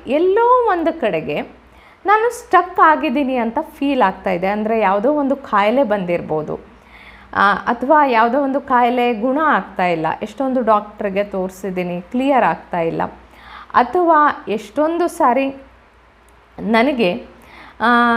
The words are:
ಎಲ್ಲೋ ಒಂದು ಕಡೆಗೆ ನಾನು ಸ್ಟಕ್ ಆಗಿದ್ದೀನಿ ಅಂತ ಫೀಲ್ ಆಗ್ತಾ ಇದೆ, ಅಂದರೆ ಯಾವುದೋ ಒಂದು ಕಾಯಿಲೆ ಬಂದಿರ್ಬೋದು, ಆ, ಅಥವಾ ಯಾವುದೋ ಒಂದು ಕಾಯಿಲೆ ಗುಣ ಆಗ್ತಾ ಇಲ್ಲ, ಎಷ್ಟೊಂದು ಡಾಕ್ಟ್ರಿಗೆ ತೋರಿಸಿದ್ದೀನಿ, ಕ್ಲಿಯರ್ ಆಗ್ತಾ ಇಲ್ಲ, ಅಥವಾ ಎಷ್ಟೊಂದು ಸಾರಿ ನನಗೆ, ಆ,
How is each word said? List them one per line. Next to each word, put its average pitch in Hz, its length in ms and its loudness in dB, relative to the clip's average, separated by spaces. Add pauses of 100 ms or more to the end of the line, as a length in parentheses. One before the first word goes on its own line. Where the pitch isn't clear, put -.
ಎಲ್ಲೋ 427 680 2
ಒಂದು 330 280 -2
ಕಡೆಗೆ 156 400 -2 (640)
ನಾನು 440 240 2
ಸ್ಟಕ್ 359 500 0
ಆಗಿದ್ದೀನಿ 294 560 2
ಅಂತ 226 240 -2
ಫೀಲ್ 277 420 -2
ಆಗ್ತಾ 190 280 0
ಇದೆ, 180 160 -2
ಅಂದರೆ 214 340 -2
ಯಾವುದೋ 208 320 2
ಒಂದು 277 240 0
ಕಾಯಿಲೆ 220 460 0
ಬಂದಿರ್ಬೋದು, 175 760 -4 (760)
ಆ, 196 200 2
ಅಥವಾ 269 500 0
ಯಾವುದೋ 233 360 2
ಒಂದು 269 200 -2
ಕಾಯಿಲೆ 240 520 0
ಗುಣ 254 320 -2
ಆಗ್ತಾ 208 420 -2
ಇಲ್ಲ, 165 200 -2 (160)
ಎಷ್ಟೊಂದು 262 380 -4
ಡಾಕ್ಟ್ರಿಗೆ 208 640 0
ತೋರಿಸಿದ್ದೀನಿ, 185 760 -6
ಕ್ಲಿಯರ್ 254 440 0
ಆಗ್ತಾ 170 360 -2
ಇಲ್ಲ, 165 220 -2 (720)
ಅಥವಾ 302 720 2
ಎಷ್ಟೊಂದು 320 600 -2
ಸಾರಿ 269 400 0 (1120)
ನನಗೆ, 226 680 0 (540)
ಆ, 220 60 0 (300)